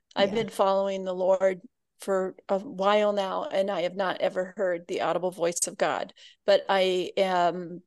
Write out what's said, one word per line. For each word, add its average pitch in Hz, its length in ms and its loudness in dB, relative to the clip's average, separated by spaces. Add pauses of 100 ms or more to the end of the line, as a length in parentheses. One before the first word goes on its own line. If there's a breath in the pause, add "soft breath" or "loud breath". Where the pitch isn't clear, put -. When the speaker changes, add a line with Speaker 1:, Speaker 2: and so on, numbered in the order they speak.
(140)
Speaker 1:
I've 196 140 2
Speaker 2:
Yeah. 220 140 -2
Speaker 1:
been 202 60 -4
following 196 540 0
the 185 120 -4
Lord 185 460 2 (380)
for 190 380 -2 (120)
a 196 100 0
while 202 540 2
now, 190 340 -2
and 196 220 -2
I 190 140 -4
have 180 140 -4
not 190 240 -2
ever 185 360 -2
heard 175 300 -2
the 185 140 -4
audible 170 320 -2
voice 170 340 -2
of 175 100 -10
God, 147 360 -2 (320 soft breath)
but - 240 4
I 185 480 2
am 180 680 0